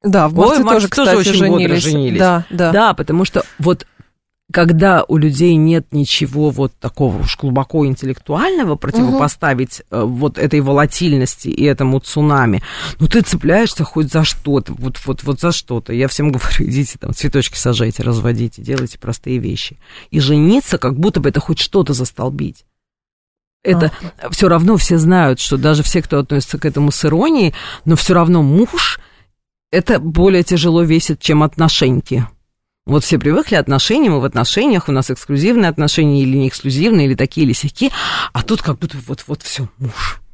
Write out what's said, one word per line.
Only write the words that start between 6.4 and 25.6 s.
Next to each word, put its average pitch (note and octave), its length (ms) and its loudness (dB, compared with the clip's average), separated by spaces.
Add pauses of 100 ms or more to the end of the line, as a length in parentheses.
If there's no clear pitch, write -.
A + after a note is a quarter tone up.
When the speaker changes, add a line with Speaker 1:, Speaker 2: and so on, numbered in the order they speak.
Speaker 2:
вот C3 300 -2
такого B2 400 -2
уж - 180 -2
глубоко C#3 480 -2
интеллектуального E3 840 -2
Speaker 1:
Мгм. D3 80 -2
Speaker 2:
противопоставить, D3 1040 -2 (100)
э, A2+ 100 -2
вот B2 360 -2
этой D3 240 0
волатильности C#3+ 880 0
и - 160 -2
этому C3+ 340 2
цунами, C#3 640 0 (380)
ну, D#3+ 60 4
ты A#3 120 4
цепляешься F3+ 640 0
хоть D#3 300 -4
за D#3 100 2
что-то, - 480 -2
вот, B2+ 340 -8
вот, C3 180 -6
вот C3+ 180 -4
за E3+ 100 0
что-то. A#2+ 400 -6
Я B2+ 160 0
всем D3 240 -2
<laughs> - 0 -
говорю: - 280 0
«Идите - 380 -2
там, C3 160 -8
цветочки - 440 -2
сажайте, A#2 460 -2
разводите, A#2 580 -2
делайте B2+ 360 -6
простые B2+ 420 -6
вещи». - 380 -8 (320)
И D#3 120 0
жениться, D3+ 560 2
как B2+ 200 -2
будто F3+ 220 0
бы C#3 80 0
это D3 140 0
хоть - 180 -4
что-то D3 320 0
застолбить. C3 720 -6 (1000)
Это E3+ 300 2 (300)
Speaker 1:
Ага. - 100 -12
Speaker 2:
всё F#3+ 160 2
равно F3 300 4
все E3+ 200 2
знают, D#3+ 440 4
что - 160 -2
даже D3 260 2